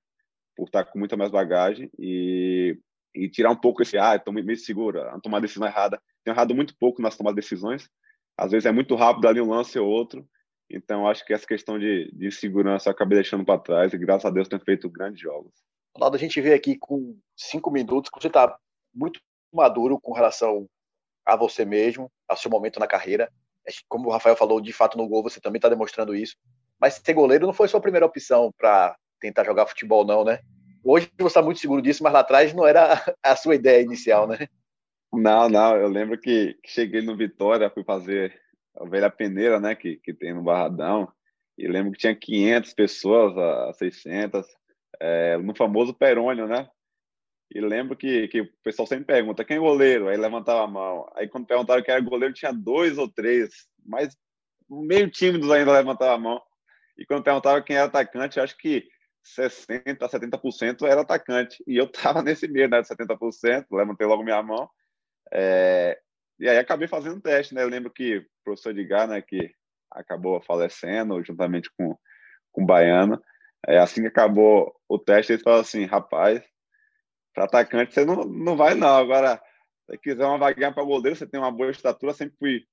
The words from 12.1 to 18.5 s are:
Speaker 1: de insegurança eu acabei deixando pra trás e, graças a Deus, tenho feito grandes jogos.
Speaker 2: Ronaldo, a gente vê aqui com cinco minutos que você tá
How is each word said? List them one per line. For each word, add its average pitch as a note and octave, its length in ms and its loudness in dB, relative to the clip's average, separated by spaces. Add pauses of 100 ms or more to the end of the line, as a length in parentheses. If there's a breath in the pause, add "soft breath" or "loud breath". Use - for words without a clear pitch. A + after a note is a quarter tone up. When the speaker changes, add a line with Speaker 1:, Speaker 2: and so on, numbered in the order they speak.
Speaker 1:
de F#2 140 -10
insegurança G2 640 -2
eu - 20 -2
acabei G2+ 260 2
deixando G2 280 -2
pra F#2+ 120 2
trás F2+ 360 0
e, G2 40 -8
graças F#2+ 280 0
a G2+ 40 0
Deus, F#2+ 180 -2
tenho G2 160 -8
feito F#2 260 -2
grandes F#2 320 -12
jogos. D2+ 320 -12 (420)
Speaker 2:
Ronaldo, C3+ 220 0
a - 20 -2
gente D#3 220 -4
vê D3+ 120 6
aqui C#3 240 2
com B2+ 400 -8 (180)
cinco - 360 -8
minutos C3 400 -2
que - 100 -18
você D#3+ 80 -2
tá B2 280 4 (360)